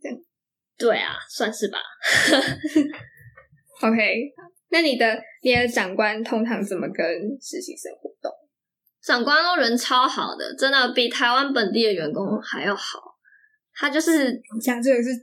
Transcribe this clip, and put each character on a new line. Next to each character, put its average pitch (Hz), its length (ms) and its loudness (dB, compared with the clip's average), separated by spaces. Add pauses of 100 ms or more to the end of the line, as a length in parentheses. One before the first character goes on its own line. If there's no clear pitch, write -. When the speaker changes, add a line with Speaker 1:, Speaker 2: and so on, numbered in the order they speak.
Speaker 1:
这 - 60 -12
样。 247 100 -10 (600)
Speaker 2:
对 226 200 2
啊， 85 200 -4 (100)
算 220 240 -4
是 220 180 -4
吧。 - 120 -8
Speaker 1:
<laughs> - 80 -12 (1900)
OK， 220 520 0 (360)
那 330 120 2
你 294 140 2
的， 226 240 2 (220)
你 247 140 4
的 240 120 2
长 202 280 -2
官 214 280 0
通 226 220 -2
常 233 180 -2
怎 202 140 -4
么 147 120 -4
跟 190 140 -4 (380)
实 - 180 -12
习 - 160 -12
生 - 240 -12
互 - 220 -16
动？ - 100 -8 (720)
Speaker 2:
长 247 220 0
官 294 200 4
都 349 120 2
人 240 220 2
超 254 300 2
好 151 280 -4
的， - 200 -10
真 269 160 2
的 262 220 4
比 233 160 2
台 240 240 2
湾 277 180 2
本 226 200 0
地 226 140 2
的 214 80 2
员 156 200 -4
工 - 280 -2
还 - 220 -8
要 196 120 -2
好。 - 240 -12 (760)
他 294 160 -4
就 302 100 0
是 311 320 2
Speaker 1:
你 220 300 -8
讲 247 200 0
这 262 140 4
个 240 80 2
是 247 200 -2